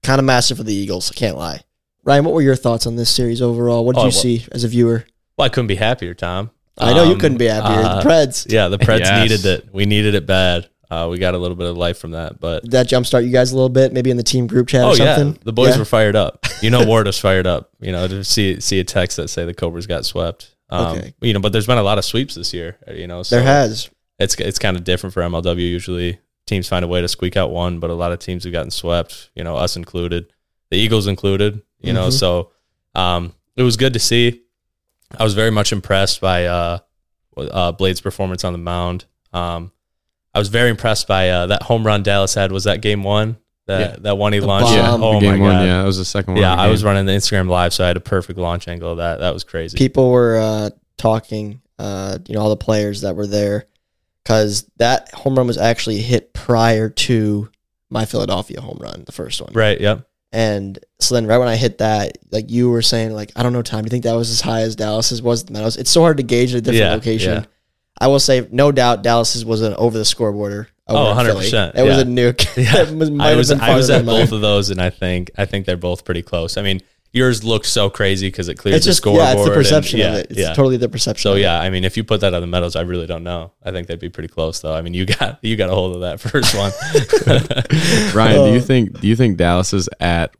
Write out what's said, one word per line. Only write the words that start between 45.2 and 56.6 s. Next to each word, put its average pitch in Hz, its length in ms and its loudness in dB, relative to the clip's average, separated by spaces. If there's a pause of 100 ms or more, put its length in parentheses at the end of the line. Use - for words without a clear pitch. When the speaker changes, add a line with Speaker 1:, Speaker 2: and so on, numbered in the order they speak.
Speaker 4:
game 98 200 4
Speaker 2:
my 98 80 4
Speaker 4:
one, 98 80 6
Speaker 2:
God. 92 100 4
Speaker 4:
yeah, 90 140 2
that 98 60 0
was 95 120 0
the 95 80 -4
second 95 280 -4
one 104 80 2
Speaker 2:
Yeah, 92 100 4
Speaker 4:
of 90 60 2
the 92 60 2
Speaker 2:
I 101 40 4
was 92 140 4
Speaker 4:
game. 107 40 0
Speaker 2:
running 98 200 2
the 95 60 0
Instagram 95 360 0
live, 87 260 0
so 92 100 0
I 90 40 2
had 87 80 0
a 90 40 -6
perfect 90 380 -4
launch 87 300 -4
angle 85 240 -8
of 85 60 -6
that. 85 220 -4
That 87 140 -2
was 90 100 -10
crazy. 85 320 -8
Speaker 1:
People 131 340 2
were, 120 280 4
uh, 107 320 -2 (260)
talking, 107 640 -4 (200)
uh, 98 380 -8 (100)
you 107 80 -8
know, 107 60 0
all 107 60 2
the 107 80 2
players 104 460 -2
that 95 140 -4
were 104 100 -4
there, 104 400 -2 (580)
'cause 107 420 0 (120)
that 120 360 0
home 135 220 -2
run 127 100 2
was 120 120 -2
actually 113 400 0
hit 117 340 -2
prior 113 560 0